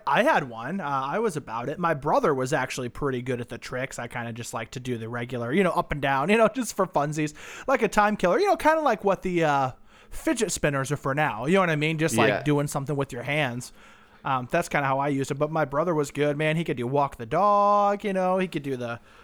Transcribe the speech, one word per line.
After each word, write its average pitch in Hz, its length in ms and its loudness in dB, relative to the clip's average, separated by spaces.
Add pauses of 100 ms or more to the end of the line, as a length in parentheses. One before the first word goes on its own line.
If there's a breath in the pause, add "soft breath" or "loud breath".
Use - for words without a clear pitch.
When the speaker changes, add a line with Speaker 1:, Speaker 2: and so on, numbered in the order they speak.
Speaker 1:
I 151 160 4
had 214 260 2
one. 123 320 -8
Uh, 165 80 -8
I 139 300 -2
was 214 180 -2
about 120 320 -6
it. 156 120 -6
My 165 140 2
brother 165 380 2
was 131 200 0
actually 127 380 -2
pretty 131 300 -2
good 123 200 -4
at 117 80 -10
the 117 100 -10
tricks. 131 400 -8
I 120 80 -6
kinda 117 260 -8
just 117 220 -10
like 113 180 -6
to 135 80 -8
do 123 180 -4
the 110 100 -8
regular, 120 440 -4
you 190 120 4
know, 170 80 2
up - 180 -2
and 147 100 -4
down, 165 300 2
you 208 80 6
know, 220 100 6
just 226 280 -4
for 190 100 2
funsies, 151 460 -2 (340 loud breath)
like 254 160 2
a 214 60 2
time 208 280 2
killer, 185 220 2
you 403 80 2
know, 359 100 4
kinda 311 260 2
like 254 200 0
what 190 200 2
the, 175 220 0
uh, 139 260 2 (400 soft breath)
fidget 233 420 -2
spinners 139 400 0
are 143 40 0
for 135 180 -4
now. 131 320 0
You 170 80 4
know 196 60 6
what 175 100 4
I 156 60 2
mean? 156 220 0
Just, 151 180 2
like, - 120 4
Speaker 2:
Yeah. 101 160 0
Speaker 1:
doing 143 240 2
something 147 260 -4
with 139 180 -2
your 120 100 -8
hands. 131 500 -4 (520 loud breath)
Um, 131 260 0
that's 170 180 0
kinda 143 180 0
how 135 140 0
I 143 80 -2
used 139 240 -2
it. 139 60 -4
But 151 120 0
my 160 140 0
brother 151 300 0
was 147 180 0
good, 147 240 0
man. 156 200 0
He 170 60 0
could 160 140 -2
do 117 100 -4
walk 139 300 0
the 120 100 -10
dog, 202 800 4
you 202 80 -2
know, 185 260 2
he 185 80 0
could 165 160 -6
do 139 140 -4
the, 117 240 -6 (240 loud breath)